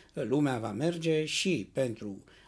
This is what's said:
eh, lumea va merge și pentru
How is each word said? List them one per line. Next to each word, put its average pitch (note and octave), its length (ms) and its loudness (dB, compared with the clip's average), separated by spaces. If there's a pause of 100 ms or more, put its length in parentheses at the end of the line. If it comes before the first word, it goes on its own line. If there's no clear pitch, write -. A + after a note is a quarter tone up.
(140)
eh, D3+ 100 -4
lumea C3+ 340 2
va A2 140 -4
merge D#3+ 540 0
și D3 480 0
pentru G#2+ 500 -2 (240)